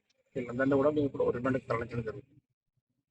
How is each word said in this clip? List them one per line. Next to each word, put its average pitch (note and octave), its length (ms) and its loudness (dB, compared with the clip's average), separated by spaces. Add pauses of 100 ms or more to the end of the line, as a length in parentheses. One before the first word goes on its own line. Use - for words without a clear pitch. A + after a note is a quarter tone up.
(360)
వీళ్ళందరినీ C3 400 2
కూడా C3+ 140 4
మేము D3+ 160 2
ఇప్పుడు - 240 0
రిమాండ్కి B2+ 360 -2
తరలించడం A#2 360 -4
జరుగుతుంది. - 400 -12 (680)